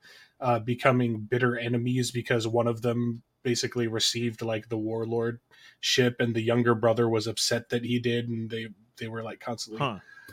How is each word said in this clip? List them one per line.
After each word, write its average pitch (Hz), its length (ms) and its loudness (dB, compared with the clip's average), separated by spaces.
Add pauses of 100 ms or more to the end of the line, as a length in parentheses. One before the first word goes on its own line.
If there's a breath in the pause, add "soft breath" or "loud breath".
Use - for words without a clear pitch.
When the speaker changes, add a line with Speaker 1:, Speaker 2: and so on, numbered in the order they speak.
(400 loud breath)
Speaker 1:
uh, 123 180 2
becoming 120 640 2
bitter 120 380 0
enemies 120 520 0
because 117 360 0
one 117 200 2
of 113 160 -2
them 120 400 -2 (200)
basically 120 440 -2
received, 113 560 -2
like, 110 260 -4
the 110 100 -4
warlord 113 600 -2 (400 loud breath)
ship, 123 400 2
and 117 140 2
the 110 80 0
younger 117 320 4
brother 117 340 4
was 110 180 2
upset 113 420 -2
that 120 160 -2
he 120 140 0
did, 120 300 -2
and 113 220 -4
they, 113 160 -6 (320)
they 113 100 -8
were, 113 140 -10
like, 107 180 -12
constantly 113 380 -8
Speaker 2:
Huh. 120 200 -2 (340 loud breath)